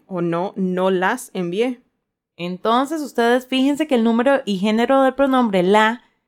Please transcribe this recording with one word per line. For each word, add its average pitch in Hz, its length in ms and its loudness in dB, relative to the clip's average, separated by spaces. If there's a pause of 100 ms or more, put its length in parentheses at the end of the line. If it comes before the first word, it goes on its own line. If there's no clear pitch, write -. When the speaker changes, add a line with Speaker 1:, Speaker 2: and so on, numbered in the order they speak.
Speaker 1:
o 180 140 -6
"No, 170 340 -4
no 185 340 -2
las 190 440 -2
envié". 202 480 -4 (560)
Speaker 2:
Entonces, 233 640 -2
ustedes 247 440 0
fíjense 269 400 0
que 277 100 0
el 226 80 2
número 226 420 2
y 196 120 -2
género 233 460 2
del 262 100 2
pronombre 247 500 2
la, 214 400 2 (240)